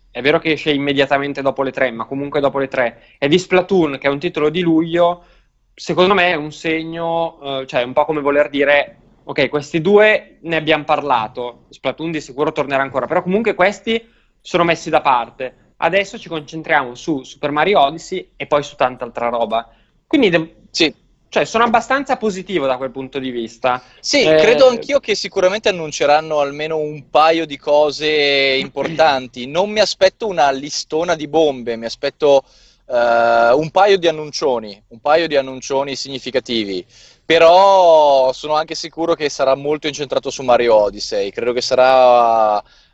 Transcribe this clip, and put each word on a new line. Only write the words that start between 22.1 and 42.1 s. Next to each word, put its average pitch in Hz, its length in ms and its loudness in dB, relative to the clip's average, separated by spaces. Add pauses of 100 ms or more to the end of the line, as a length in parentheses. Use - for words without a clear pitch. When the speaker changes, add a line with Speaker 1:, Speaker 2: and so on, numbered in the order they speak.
Speaker 1:
positivo 185 500 -4
da 127 100 0
quel 131 140 -8
punto 131 280 -10
di 131 120 -8
vista. 120 520 -4 (180)
Speaker 2:
Sì, 220 340 2
Speaker 1:
Eh, - 0 -
Speaker 2:
credo 240 340 6
anch'io 254 320 -2
che 214 140 -4
sicuramente 190 540 -2
annunceranno 156 680 0
almeno 147 400 -4
un 151 320 -8
paio 165 360 4
di 143 120 -14
cose 147 500 0
importanti. 139 1400 0
Non 175 240 -2
mi 214 100 -2
aspetto 190 480 0
una 156 220 2
listona 156 640 -4
di 151 120 -10
bombe, 135 480 0
mi 113 80 -12
aspetto, 139 600 0 (420)
eh, 117 640 4
un 151 180 0
paio 196 280 4
di 165 100 -2
annuncioni, 135 800 -4
un 117 120 -20
paio 160 260 2
di 147 100 -2
annuncioni 135 600 -4
significativi. 120 880 -6 (380)
Però 165 1080 6
sono 151 220 -6
anche 160 220 -4
sicuro 165 380 -4
che 151 140 -4
sarà 135 280 0
molto 147 320 -4
incentrato 139 420 -6
su - 120 -12
Mario 120 340 4
Odyssey. 101 540 -2
Credo 117 220 -4
che 123 80 -2
sarà, 120 1000 4